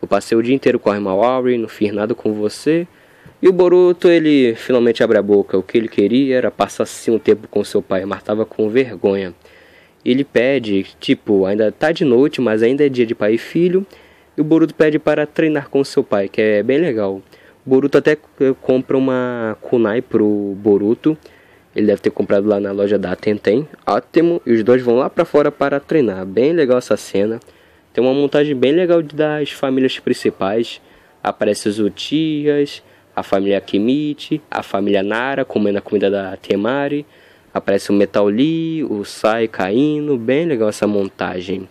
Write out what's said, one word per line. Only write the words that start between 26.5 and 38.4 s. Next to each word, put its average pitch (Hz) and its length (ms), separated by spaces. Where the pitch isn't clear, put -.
legal 127 260
essa 107 180
cena. 107 420
Tem 113 100
uma 127 100
montagem 143 420
bem 127 160
legal 170 300
de, 147 140
das 151 360
famílias 131 480
principais, 113 840
aparece 104 440
os 104 120
Uchihas, 147 1000
a 98 80
família 98 360
Kimichi, 147 800
a 107 120
família 101 400
Nara 123 420
comendo 101 360
a - 20
comida 101 300
da 98 260
Temari, 139 680
aparece 98 380
o 104 40
Metal 101 340
Lee, 160 560